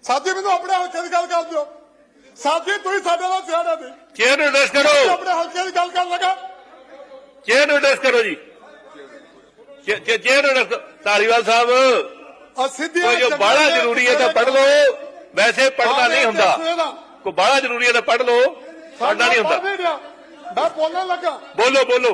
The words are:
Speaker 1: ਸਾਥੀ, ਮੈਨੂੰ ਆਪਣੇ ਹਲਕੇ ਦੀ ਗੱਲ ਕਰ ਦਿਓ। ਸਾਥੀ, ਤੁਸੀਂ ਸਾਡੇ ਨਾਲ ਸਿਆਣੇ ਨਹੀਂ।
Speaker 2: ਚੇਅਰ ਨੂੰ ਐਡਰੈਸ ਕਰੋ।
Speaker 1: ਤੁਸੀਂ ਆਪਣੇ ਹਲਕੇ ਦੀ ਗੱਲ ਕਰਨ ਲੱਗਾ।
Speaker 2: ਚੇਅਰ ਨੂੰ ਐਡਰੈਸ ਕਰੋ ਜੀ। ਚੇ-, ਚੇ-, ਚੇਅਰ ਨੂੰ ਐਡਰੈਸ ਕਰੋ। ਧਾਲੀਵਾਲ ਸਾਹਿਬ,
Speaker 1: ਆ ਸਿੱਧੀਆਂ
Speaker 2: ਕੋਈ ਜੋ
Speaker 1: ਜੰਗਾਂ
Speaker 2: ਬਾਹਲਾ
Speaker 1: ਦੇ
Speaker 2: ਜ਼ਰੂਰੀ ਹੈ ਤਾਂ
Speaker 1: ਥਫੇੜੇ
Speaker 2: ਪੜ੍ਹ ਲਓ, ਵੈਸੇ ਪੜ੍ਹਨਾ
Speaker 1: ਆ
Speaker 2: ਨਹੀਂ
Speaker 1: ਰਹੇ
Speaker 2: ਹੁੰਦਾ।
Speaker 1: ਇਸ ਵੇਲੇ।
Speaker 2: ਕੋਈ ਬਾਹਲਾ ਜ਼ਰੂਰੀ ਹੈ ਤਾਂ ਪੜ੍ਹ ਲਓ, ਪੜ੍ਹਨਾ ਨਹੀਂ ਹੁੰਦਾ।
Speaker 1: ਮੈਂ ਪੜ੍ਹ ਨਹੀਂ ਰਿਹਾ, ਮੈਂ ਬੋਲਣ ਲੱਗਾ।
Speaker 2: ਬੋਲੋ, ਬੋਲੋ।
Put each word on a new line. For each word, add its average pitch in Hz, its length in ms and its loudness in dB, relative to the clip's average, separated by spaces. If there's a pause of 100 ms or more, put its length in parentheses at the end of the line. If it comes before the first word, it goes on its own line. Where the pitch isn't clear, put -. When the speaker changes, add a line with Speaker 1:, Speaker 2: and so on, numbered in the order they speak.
Speaker 1:
ਸਾਥੀ, 285 300 -2
ਮੈਨੂੰ 381 180 -4
ਆਪਣੇ 359 220 -2
ਹਲਕੇ 359 280 -4
ਦੀ 349 100 -8
ਗੱਲ 349 160 0
ਕਰ 339 160 -2
ਦਿਓ। 311 240 -6 (680)
ਸਾਥੀ, 330 420 -2
ਤੁਸੀਂ 392 260 -4
ਸਾਡੇ 349 260 -2
ਨਾਲ 370 140 -2
ਸਿਆਣੇ 339 320 -2
ਨਹੀਂ। - 400 -18
Speaker 2:
ਚੇਅਰ 247 220 2
ਨੂੰ 294 100 2
ਐਡਰੈਸ 269 240 2
ਕਰੋ। 277 120 2
Speaker 1:
ਤੁਸੀਂ 294 260 4
ਆਪਣੇ 370 220 -2
ਹਲਕੇ 349 320 -4
ਦੀ 370 80 -6
ਗੱਲ 359 200 -2
ਕਰਨ 359 180 -4
ਲੱਗਾ। 370 380 -4 (1000)
Speaker 2:
ਚੇਅਰ 269 220 4
ਨੂੰ 294 80 2
ਐਡਰੈਸ 277 240 2
ਕਰੋ 247 240 2
ਜੀ। 202 120 -4 (1500)
ਚੇ-, 202 140 -4
ਚੇ-, 226 180 -2
ਚੇਅਰ 262 240 2
ਨੂੰ 285 100 2
ਐਡਰੈਸ 247 160 0
ਕਰੋ। - 360 -10
ਧਾਲੀਵਾਲ 214 400 2
ਸਾਹਿਬ, 233 260 2 (920)
Speaker 1:
ਆ 262 80 0
ਸਿੱਧੀਆਂ 320 380 -4
Speaker 2:
ਕੋਈ 240 100 2
ਜੋ 233 60 -2
Speaker 1:
ਜੰਗਾਂ 214 160 0
Speaker 2:
ਬਾਹਲਾ 262 320 4
Speaker 1:
ਦੇ - 60 0
Speaker 2:
ਜ਼ਰੂਰੀ 240 320 0
ਹੈ 269 120 2
ਤਾਂ 269 100 2
Speaker 1:
ਥਫੇੜੇ 240 160 2
Speaker 2:
ਪੜ੍ਹ 262 100 0
ਲਓ, 277 420 4 (380)
ਵੈਸੇ 233 340 2
ਪੜ੍ਹਨਾ 254 240 0
Speaker 1:
ਆ 254 140 2
Speaker 2:
ਨਹੀਂ 233 100 0
Speaker 1:
ਰਹੇ 277 80 2
Speaker 2:
ਹੁੰਦਾ। 214 280 2
Speaker 1:
ਇਸ - 60 -2
ਵੇਲੇ। 330 640 -6
Speaker 2:
ਕੋਈ 190 80 -6
ਬਾਹਲਾ 233 280 2
ਜ਼ਰੂਰੀ 240 280 -2
ਹੈ 240 40 2
ਤਾਂ 233 100 2
ਪੜ੍ਹ 240 220 0
ਲਓ, 247 280 2 (480)
ਪੜ੍ਹਨਾ 226 280 0
ਨਹੀਂ 240 120 2
ਹੁੰਦਾ। 302 100 0
Speaker 1:
ਮੈਂ 339 100 0
ਪੜ੍ਹ 370 80 -6
ਨਹੀਂ 392 100 -4
ਰਿਹਾ, 339 200 -2 (560)
ਮੈਂ 294 160 -2
ਬੋਲਣ 320 380 -4
ਲੱਗਾ। 349 240 -4
Speaker 2:
ਬੋਲੋ, 269 540 0
ਬੋਲੋ। 247 280 0